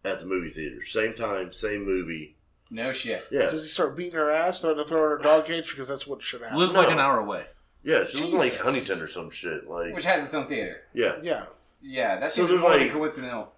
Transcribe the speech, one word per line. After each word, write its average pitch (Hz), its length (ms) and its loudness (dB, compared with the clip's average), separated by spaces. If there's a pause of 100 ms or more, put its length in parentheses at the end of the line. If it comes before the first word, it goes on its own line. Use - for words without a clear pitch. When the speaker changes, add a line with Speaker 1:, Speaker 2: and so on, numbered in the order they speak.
Speaker 1:
at 92 160 -4
the 87 60 -14
movie 90 240 -4
theater. 76 340 -10
Same 110 300 -2
time, 98 380 -6
same 104 340 -6
movie. 82 500 -4 (340)
Speaker 2:
No 120 220 -4
shit. - 380 -6
Speaker 1:
Yeah. 139 200 2
Speaker 3:
Does 156 120 -4
he 156 60 -10
start 135 280 -2
beating 175 180 -8
her 151 160 2
ass, 170 280 2
starting 156 240 0
to 147 60 -4
throw 160 120 2
her 151 140 4
in 143 60 -4
a 147 40 -6
dog 151 220 8
cage? 165 240 -4
Because 135 180 -8
that's 135 180 -6
what 139 160 -10
should 120 200 -8
happen. 131 160 -4
Speaker 4:
Lives, 180 160 4
Speaker 1:
No. 190 60 8
Speaker 4:
like, 165 100 8
an 156 80 2
hour 139 220 4
away. 101 260 -6 (360)
Speaker 1:
Yeah, 127 220 2
she 127 140 -6
lives 175 140 -2
in, 185 60 2
like, 131 140 4
Speaker 2:
Jesus. - 140 -6
Speaker 1:
Huntington 104 360 0
or 78 60 -8
some 82 220 -10
shit. 80 400 -6
Like, 85 240 -4
Speaker 2:
Which - 100 -6
has 170 200 4
its 135 100 -8
own 139 140 -4
theater. 107 340 -6 (100)
Speaker 1:
Yeah. 117 300 2
Speaker 3:
Yeah. 139 220 -4 (360)
Speaker 2:
Yeah, 120 400 -2
that 143 120 -2
Speaker 1:
So - 100 -4
Speaker 2:
seems 170 80 2
Speaker 1:
they're 180 80 6
Speaker 2:
more 170 140 8
than 147 80 8
Speaker 1:
like, 123 120 2
Speaker 2:
coincidental. 127 640 -4